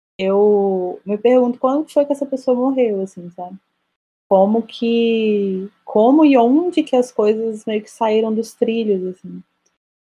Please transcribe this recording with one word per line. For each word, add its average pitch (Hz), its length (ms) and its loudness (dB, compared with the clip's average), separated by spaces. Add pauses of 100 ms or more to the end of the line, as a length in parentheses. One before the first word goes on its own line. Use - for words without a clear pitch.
(180)
eu 196 880 0
me 208 140 -6
pergunto 247 400 2
quando 285 320 -2
foi 285 160 2
que 285 60 -2
essa 277 140 -6
pessoa 262 300 -2
morreu, 247 460 -2
assim, 175 280 -14
sabe? 180 260 -16 (720)
Como 202 340 4
que, 220 1040 -2 (160)
como 262 400 4
e 277 120 6
onde 302 460 2
que 277 140 -2
as 247 160 0
coisas 220 540 -2
meio 214 160 -4
que - 80 -20
saíram 220 440 -2
dos 220 200 -6
trilhos, 208 640 -2
assim. 180 260 -16 (720)